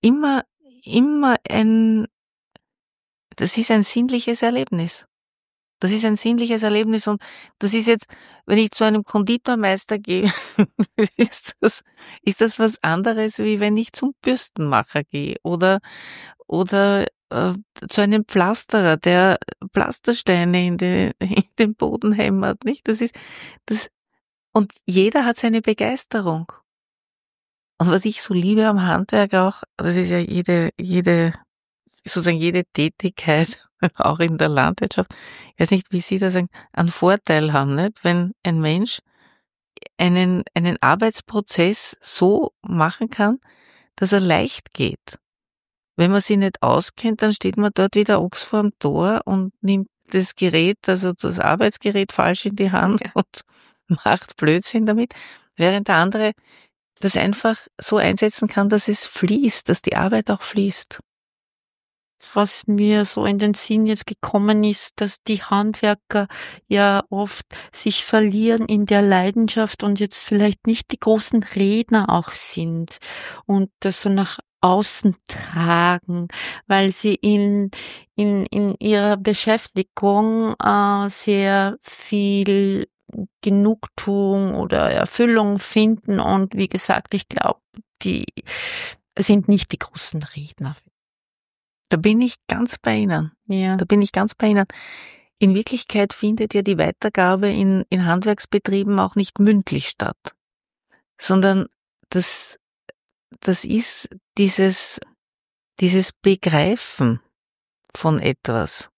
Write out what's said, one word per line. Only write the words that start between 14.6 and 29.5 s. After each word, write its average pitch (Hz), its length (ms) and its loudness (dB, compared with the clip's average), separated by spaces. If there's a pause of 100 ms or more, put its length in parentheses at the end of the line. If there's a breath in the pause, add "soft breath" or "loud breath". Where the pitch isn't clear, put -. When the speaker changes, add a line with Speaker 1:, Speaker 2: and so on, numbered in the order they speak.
Speaker 1:
gehe - 400 -8
oder, 185 360 0 (680 loud breath)
oder, 196 580 2 (240)
äh, 180 240 -2 (360)
zu - 120 0
einem 214 240 2
Pflasterer, 185 720 0
der 180 400 4 (340)
Pflastersteine 180 960 0
in 175 140 -2
den, 180 360 0
<laughs> - 40 -20
in 190 240 2 (160)
den 214 160 2
Boden 226 380 -2
hämmert, 202 520 0
nicht? 262 220 -4
Das 220 120 -2
ist, 233 140 -4 (540 loud breath)
das, 220 240 -6 (640)
und 208 200 0 (140)
jeder 202 380 2
hat 240 120 -2
seine 226 240 0
Begeisterung. 214 920 -4 (1300)
Und 170 120 4
was 185 140 2
ich 214 180 -6
so 208 100 -6
liebe 202 320 2
am 208 180 2
Handwerk 196 520 0
auch, 185 260 0 (160)